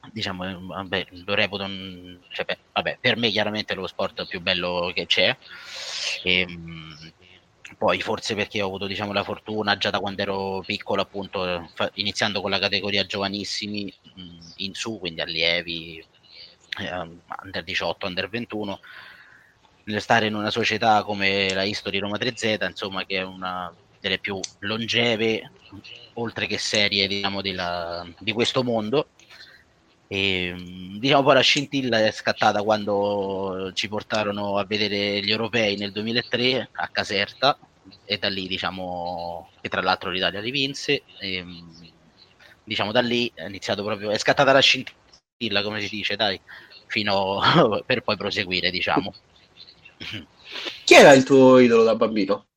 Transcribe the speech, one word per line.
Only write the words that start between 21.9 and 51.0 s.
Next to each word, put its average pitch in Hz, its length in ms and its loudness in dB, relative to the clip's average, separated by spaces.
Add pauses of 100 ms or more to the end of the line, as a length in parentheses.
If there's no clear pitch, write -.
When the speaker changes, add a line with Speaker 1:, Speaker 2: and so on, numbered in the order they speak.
Speaker 1:
Roma 101 180 -4
tre 120 180 -2
Z, 107 260 0
insomma, 95 440 -6
che 98 120 -4
è 92 60 -2
una 92 500 -8 (260)
delle 95 200 -2
più 98 200 -6 (200)
longeve, 113 920 -2 (640)
oltre 113 340 -6
che 101 100 -4
serie, 101 500 2
diciamo, 98 340 -4
della, 87 640 -4 (140)
di 101 140 -4
questo 117 300 0
mondo. 117 440 0 (1000)
E, 95 460 0 (460)
diciamo, 139 240 4
poi 139 100 6
la 131 80 8
scintilla 127 640 2
è 104 60 2
scattata 104 500 0
quando 101 1120 0
ci - 140 -4
portarono 104 720 -2
a 101 80 0
vedere 101 560 0
gli 104 100 0
europei 107 440 0
nel 101 160 -6
duemilatré 117 800 -2
a 85 180 -6
Caserta, 104 680 0 (480)
e 104 120 -4
da 101 120 -2
lì, 95 180 -4
diciamo, 87 1000 -6 (100)
che - 100 -10
tra 98 120 -2
l'altro 92 300 0
l'Italia 92 280 0
li 113 120 -6
vinse, 139 500 -2 (180)
e, 95 240 -6 (1200)
diciamo, 107 280 -2
da 120 100 6
lì 120 320 2
è 80 120 -12
iniziato 98 380 -4
proprio, 104 280 -4
è 107 60 0
scattata 135 340 6
la 135 80 8
scintilla, - 1040 -2
come 107 180 -4
si 101 80 -4
dice, 104 260 -4
dai, 101 240 0 (480)
fino 98 520 0 (240)
<laughs> 104 220 2
per 123 160 -2
poi 107 160 -2
proseguire, 92 520 -2
diciamo. 90 440 -2 (1700)
Speaker 2:
Chi - 100 8
era 202 200 12